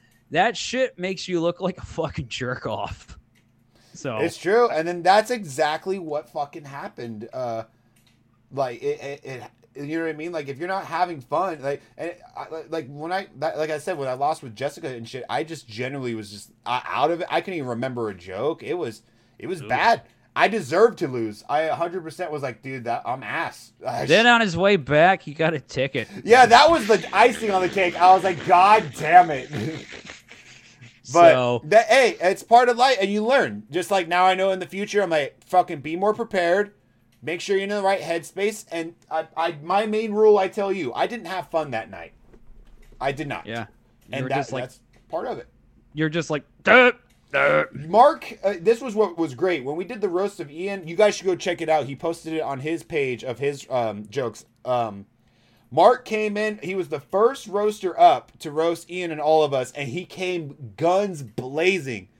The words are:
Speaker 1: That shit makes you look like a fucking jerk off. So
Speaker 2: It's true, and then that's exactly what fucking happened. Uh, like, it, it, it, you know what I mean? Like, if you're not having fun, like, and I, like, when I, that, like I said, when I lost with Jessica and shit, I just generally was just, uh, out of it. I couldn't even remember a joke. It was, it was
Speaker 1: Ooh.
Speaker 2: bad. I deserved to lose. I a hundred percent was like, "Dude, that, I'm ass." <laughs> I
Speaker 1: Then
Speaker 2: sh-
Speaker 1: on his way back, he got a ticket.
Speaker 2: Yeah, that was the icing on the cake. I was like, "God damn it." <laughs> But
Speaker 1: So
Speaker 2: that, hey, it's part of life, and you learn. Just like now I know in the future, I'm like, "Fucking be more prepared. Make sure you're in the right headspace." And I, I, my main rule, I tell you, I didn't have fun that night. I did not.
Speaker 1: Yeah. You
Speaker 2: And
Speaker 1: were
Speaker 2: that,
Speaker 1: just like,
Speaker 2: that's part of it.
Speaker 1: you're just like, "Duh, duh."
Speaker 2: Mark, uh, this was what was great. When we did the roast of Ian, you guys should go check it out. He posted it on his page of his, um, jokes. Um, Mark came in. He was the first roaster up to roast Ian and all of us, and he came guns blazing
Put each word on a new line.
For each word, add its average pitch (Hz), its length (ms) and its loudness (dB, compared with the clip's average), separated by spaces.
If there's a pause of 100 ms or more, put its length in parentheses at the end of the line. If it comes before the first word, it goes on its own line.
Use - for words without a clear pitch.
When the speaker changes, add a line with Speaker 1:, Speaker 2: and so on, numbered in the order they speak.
(320)
Speaker 1:
That 185 240 0
shit 247 400 -4
makes 185 300 -8
you 175 140 -2
look 175 200 -2
like 185 180 -4
a - 60 -16
fucking 156 440 -8
jerk 123 380 -8
off. - 520 -10 (760)
So 123 240 -10
Speaker 2:
It's 165 180 -4
true, 220 340 2
and 160 160 -2
then 175 160 -6
that's 208 300 4
exactly 160 640 -4
what 156 320 -8
fucking 147 340 -10
happened. 135 680 -14
Uh, 117 320 -6 (880)
like, 131 300 -6
it, 143 200 -4
it, 139 220 -12
it, 131 180 -12 (420)
you 156 140 -6
know 165 60 -4
what 160 60 -4
I 151 60 -8
mean? 160 160 -10
Like, 151 160 -8
if 131 100 -10
you're 175 100 -8
not 190 160 -6
having 165 360 -4
fun, 160 420 -4
like, 139 200 -6 (160)
and 165 160 -10 (220)
I, 139 100 -12 (220)
like, 160 200 -8
when 147 240 -10
I, 196 140 -4 (120)
that, 147 200 -4
like 156 120 -2
I 151 80 -4
said, 170 200 -6
when 135 100 -6
I 127 60 -2
lost 147 280 -2
with 117 140 -14
Jessica 143 320 -8
and 117 200 -12
shit, 131 200 -12
I 131 160 -2
just 160 240 -14
generally 123 460 -6
was 104 160 -10
just, 104 200 -20 (140)
uh, 123 220 -2
out 123 240 0
of 170 120 -4
it. - 80 -10
I 165 100 0
couldn't 175 180 -8
even 131 120 -6
remember 120 380 -6
a 98 60 -8
joke. 95 480 -6
It 135 120 -6
was, 131 280 -8 (360)
it - 100 -14
was 170 140 -8
Speaker 1:
Ooh. 107 60 -12
Speaker 2:
bad. 175 340 2 (340)
I 160 100 4
deserved 196 540 2
to 156 80 -2
lose. 113 400 -6
I 151 140 0
a 156 120 -2
hundred 170 300 -6
percent 160 260 -10
was 147 100 -8
like, 127 220 -8
"Dude, 131 220 -12
that, 120 200 -4
I'm 127 200 -6
ass." 139 540 -8
<laughs> - 80 -14
I 135 200 -6
Speaker 1:
Then 202 200 6
Speaker 2:
sh- - 20 6
Speaker 1:
on 233 120 6
his 185 160 -2
way 196 200 4
back, 156 460 4
he 143 120 -12
got 160 200 0
a 135 60 -6
ticket. 131 460 -4 (160)
Speaker 2:
Yeah, 240 240 10
that 262 240 10
was 269 160 2
the 202 180 4 (100)
icing 220 360 4
on 185 120 2
the 180 60 2
cake. 180 320 -2
I 185 140 10
was 185 80 4
like, 180 240 -2
"God 185 500 6
damn 170 360 8
it." 135 180 -8
<laughs> 135 360 -8 (1300)
But 330 200 10
Speaker 1:
So 123 320 2
Speaker 2:
that, 214 220 6
hey, 233 340 4
it's 185 220 0
part 240 260 6
of 233 80 2
life, 247 240 4
and 196 100 0
you 208 140 -2
learn. 165 460 0
Just 170 200 -4
like 190 160 0
now 180 200 2
I 190 80 6
know 190 180 0
in 185 80 -4
the 175 60 -10
future, 202 360 -4
I'm 180 80 -2
like, 147 340 -2
"Fucking 175 360 0
be 156 160 -8
more 208 180 0
prepared. 202 580 0 (500)
Make 165 180 -6
sure 196 160 -2
you're 196 80 0
in 202 60 -4
the 208 120 -2
right 190 180 2
headspace." 175 680 -4
And 165 240 -8 (160)
I, 160 160 -4 (100)
I, 165 260 -2
my 196 240 0
main 214 260 -2
rule, 214 260 6
I 190 100 2
tell 196 240 -4
you, 156 220 -4
I 170 140 0
didn't 214 180 -10
have 185 240 -8
fun 151 220 -4
that 110 180 -6
night. 85 220 -16 (880)
I 139 120 -2
did 143 140 -8
not. 101 200 -10
Speaker 1:
Yeah. 110 200 -8 (400)
You - 60 -20
Speaker 2:
And 135 120 -6
Speaker 1:
were 127 40 -6
Speaker 2:
that, 135 80 -2
Speaker 1:
just 143 160 -4
like, 131 120 -6
Speaker 2:
that's - 160 -18 (280)
part 180 180 -8
of 196 120 -8
it. - 100 -18 (460)
Speaker 1:
you're 156 160 -2
just 160 200 -4
like, 147 140 -6 (180)
"Duh, 240 300 6 (400)
duh." 147 400 2
Speaker 2:
Mark, 208 720 2
uh, 196 160 -2
this 233 200 2
was 254 140 -8
what 185 240 -2
was 151 160 -4
great. 151 300 -2
When 143 100 -6
we 180 100 -6
did 233 160 -12
the 202 80 0
roast 190 300 -4
of 151 100 -12
Ian, 180 380 -8
you 170 80 -12
guys 202 220 4
should 175 100 -8
go 185 80 0
check 175 260 -4
it 160 80 -8
out. 151 180 2
He 139 100 -10
posted 165 380 -8
it 160 80 -4
on 135 180 -6
his 156 240 -6
page 131 400 -4
of 127 160 -8
his, 139 280 -4
um, 110 420 -4
jokes. 117 340 -6 (200)
Um, 110 420 -4 (680)
Mark 214 320 6
came 214 320 -4
in. 214 280 -2
He 190 100 -6
was 175 140 -4
the 151 100 -6
first 226 480 0
roaster 208 520 -2
up 156 420 6
to 160 100 -10
roast 160 400 -2
Ian 175 220 -6
and 151 80 -10
all 156 240 2
of 139 100 -2
us, 127 160 -2
and 139 180 -10
he 175 160 -8
came 156 720 -8
guns 180 460 0
blazing 135 880 -4 (120)